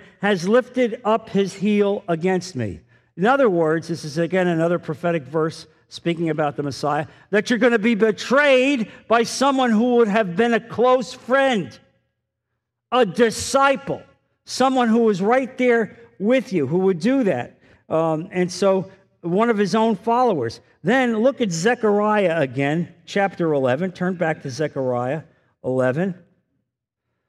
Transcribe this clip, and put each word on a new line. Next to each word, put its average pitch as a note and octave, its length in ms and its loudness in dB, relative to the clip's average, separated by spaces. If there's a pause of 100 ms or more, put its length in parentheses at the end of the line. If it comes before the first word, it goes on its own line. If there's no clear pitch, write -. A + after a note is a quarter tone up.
(220)
has F#3 260 -2
lifted A#3+ 560 0
up A3 260 0
his G3 260 0
heel G3+ 520 0
against F3 480 -2
me." G2+ 240 -6 (380)
In E3+ 80 -2
other C4 240 4
words, E3 380 0
this E3 160 -8
is D3 140 -10
again F3+ 300 0
another E3+ 300 0
prophetic E3 460 -4
verse D#3 420 -4 (220)
speaking E3 420 -4
about D3+ 260 -2
the D3 60 -6
Messiah, C#3+ 460 -4 (240)
that G#3 180 0
you're B3 80 0
gonna A#3 220 2
be A3+ 160 0
betrayed B3+ 960 2 (160)
by A#3 160 2
someone C4 480 0
who A#3+ 240 2
would A#3 120 4
have G3 280 0
been A#3 180 2
a A3 60 2
close B3+ 540 0
friend, A#3+ 680 -2 (1120)
a B3 140 4
disciple, A#3+ 1000 0 (400)
someone B3+ 460 0
who A3+ 100 4
was G#3+ 220 2
right A#3+ 360 0
there A#3 400 0 (220)
with A3 340 0
you, D3 140 0
who E3 120 -2
would F#3+ 200 0
do B3+ 240 2
that. B2+ 340 -4 (320)
Um, D#3+ 420 -2
and F#3 200 -2
so F#3+ 400 0 (300)
one F#3+ 280 0
of A3 80 0
his G3+ 160 0
own A3+ 220 2
followers. A3+ 640 -2 (240)
Then A#3+ 340 0
look B3+ 240 0
at G#3 100 0
Zechariah G#3 880 0
again, C#3+ 500 -2 (160)
chapter F#3 480 -2
eleven. C#3 380 0
Turn F#3 240 -4
back E3 280 -4
to C#3 80 -10
Zechariah C3 720 -4 (400)
eleven. B2+ 520 -2 (1120)